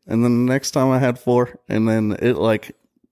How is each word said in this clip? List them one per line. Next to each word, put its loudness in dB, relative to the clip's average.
and 0
then 2
the 0
next -4
time 2
I 2
had 0
four, 0
and 0
then 0
it, 0
like, -2